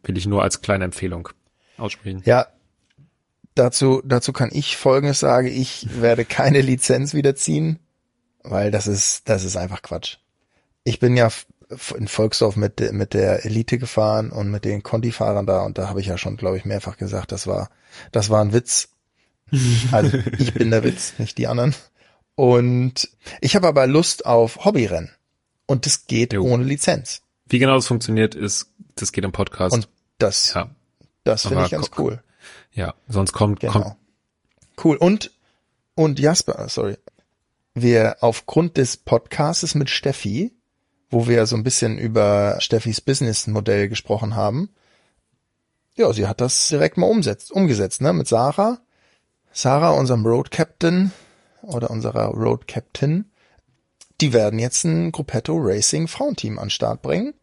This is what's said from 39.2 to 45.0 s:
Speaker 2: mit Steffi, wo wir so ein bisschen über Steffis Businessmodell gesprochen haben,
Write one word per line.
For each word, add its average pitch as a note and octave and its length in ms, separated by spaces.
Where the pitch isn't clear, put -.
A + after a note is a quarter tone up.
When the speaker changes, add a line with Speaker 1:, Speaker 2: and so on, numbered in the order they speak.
Speaker 2:
mit C#3 140
Steffi, C#3 640
wo A#2 200
wir A#2 160
so A2+ 100
ein A2 80
bisschen A#2 340
über G#2 640
Steffis A2 400
Businessmodell G#2+ 880
gesprochen G#2+ 480
haben, A2+ 340